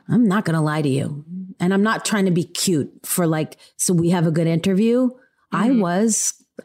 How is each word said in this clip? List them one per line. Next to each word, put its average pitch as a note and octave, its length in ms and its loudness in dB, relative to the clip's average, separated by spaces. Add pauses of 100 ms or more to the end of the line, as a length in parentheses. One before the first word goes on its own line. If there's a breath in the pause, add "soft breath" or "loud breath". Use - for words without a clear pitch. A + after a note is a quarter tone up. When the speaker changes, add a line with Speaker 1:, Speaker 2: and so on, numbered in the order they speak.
Speaker 1:
I'm A3+ 200 4
not G3+ 180 0
gonna D#3+ 180 0
lie D3+ 180 0
to D3 80 0
you. C#3+ 360 -4 (340)
And F3+ 140 0
I'm G3 100 2
not A3 220 -2
trying G3+ 200 0
to F#3 60 2
be E3 140 0
cute - 600 -4
for, F3 220 -2
like, D#3+ 300 -4 (200 loud breath)
so - 160 0
we E3+ 160 2
have F3 160 2
a E3+ 60 2
good D#3+ 160 0
interview. G#3 600 2 (420 loud breath)
I F#3 180 0
Speaker 2:
Mm-hmm. B3 120 2
Speaker 1:
was G3 520 0 (320)